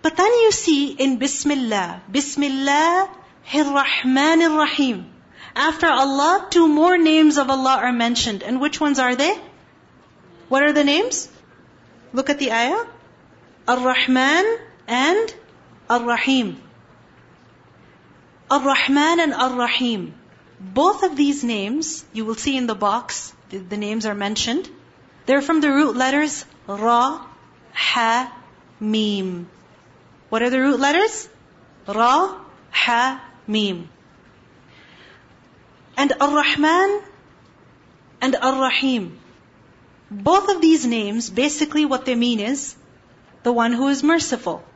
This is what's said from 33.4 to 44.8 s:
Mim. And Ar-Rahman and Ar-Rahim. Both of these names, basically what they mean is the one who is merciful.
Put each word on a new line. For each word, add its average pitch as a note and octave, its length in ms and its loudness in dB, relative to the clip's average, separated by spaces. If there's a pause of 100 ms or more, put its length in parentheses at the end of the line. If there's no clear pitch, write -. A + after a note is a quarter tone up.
Mim. G3 420 -4 (2000)
And C#4 220 0
Ar-Rahman D4+ 840 2 (1200)
and C4+ 140 0
Ar-Rahim. B3+ 840 -2 (920)
Both E4+ 380 2
of F#4 120 0
these D#4 240 6
names, A3+ 440 -4
basically D4 560 0
what C4 200 -2
they B3+ 100 -2
mean A#3+ 240 0
is B3 360 -6 (640)
the A#3+ 120 0
one A#3 200 2
who B3+ 140 0
is C#4 160 0
merciful. D4 600 0 (120)